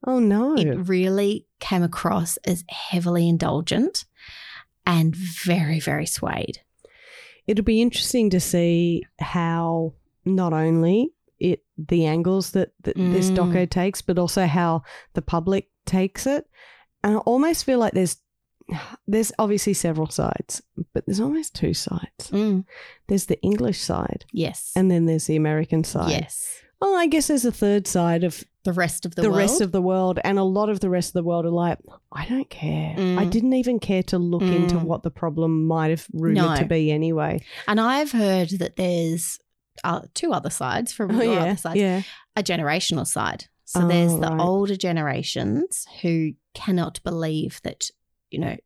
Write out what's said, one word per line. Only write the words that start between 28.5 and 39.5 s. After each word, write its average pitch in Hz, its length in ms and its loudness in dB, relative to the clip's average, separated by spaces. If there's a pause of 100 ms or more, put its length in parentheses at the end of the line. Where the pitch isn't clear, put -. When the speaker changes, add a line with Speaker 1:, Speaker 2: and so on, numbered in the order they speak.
Speaker 2:
The 185 80 0
rest 170 340 -2
of 165 80 -8
the 175 80 0
Speaker 1:
the 220 80 4
Speaker 2:
world? 190 80 4
Speaker 1:
rest 208 220 2
of 196 120 0
the 190 80 2
world, 185 440 2
and 196 140 2
a 196 40 4
lot 196 260 2
of 202 120 -2
the 190 100 0
rest 180 200 0
of - 40 -20
the 180 80 0
world 170 240 0
are 170 40 0
like, 175 280 0 (340)
"I 143 140 -8
don't 262 240 -4
care. 156 460 -4
I 185 280 2
Speaker 2:
Mm. 175 60 0
Speaker 1:
didn't 226 240 2
even 247 240 0
care 190 260 0
to - 140 -2
look 175 240 0
into 180 340 2
Speaker 2:
Mm. 165 60 0
Speaker 1:
what 165 220 -4
the 165 60 -2
problem 160 560 0
might 160 240 0
have 160 220 -4
rumored 160 240 0
Speaker 2:
No. 170 200 2
Speaker 1:
to 147 100 2
be 156 260 2
anyway." 156 480 0 (280)
Speaker 2:
And 214 120 2
I've 269 320 0
heard 190 460 2
that - 180 -6
there's, 170 600 -2 (460)